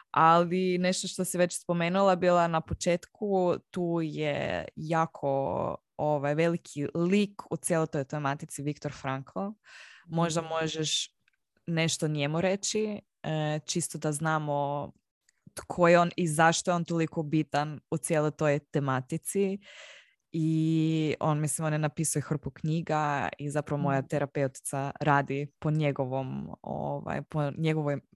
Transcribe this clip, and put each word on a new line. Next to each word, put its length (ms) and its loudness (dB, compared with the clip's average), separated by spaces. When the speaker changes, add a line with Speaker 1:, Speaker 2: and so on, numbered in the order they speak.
Speaker 1:
Ali 680 4
nešto 300 0
što 180 -4
si 120 -4
već 220 2
spomenula, 560 2
bila 320 4
na 140 0
početku, 920 0
tu 320 -2
je 600 -2
jako, 1000 -2
ovaj, 380 0
veliki 600 -2
lik 460 2
u 60 -4
cijeloj 300 0
toj 160 -4
tematici 580 -6
Viktor 320 -6
Frankl. 460 -6
Možda 360 0
Speaker 2:
Mhm. 80 -10
Speaker 1:
možeš 600 -2
nešto 420 0
njemu 340 0
reći, 580 -2
e, 420 -2
čisto 320 -4
da 140 -2
znamo 800 -2
tko 340 2
je 120 10
on 160 4
i 120 2
zašto 440 4
je 40 4
on 100 0
toliko 380 0
bitan 560 0
u 60 0
cijeloj 340 2
toj 300 2
tematici. 1000 -2
I 880 2
on, 200 0
mislim, 280 -2
on 60 0
je 60 0
napisao 400 -2
i 20 -2
hrpu 300 -4
knjiga 840 -2
i 120 -6
zapravo 320 -2
moja 180 2
Speaker 2:
Mhm. 80 -4
Speaker 1:
terapeutica 920 -4
radi 600 2
po 120 0
njegovom, 800 -2
ovaj, 600 -6
po 300 -2
njegovoj 480 -2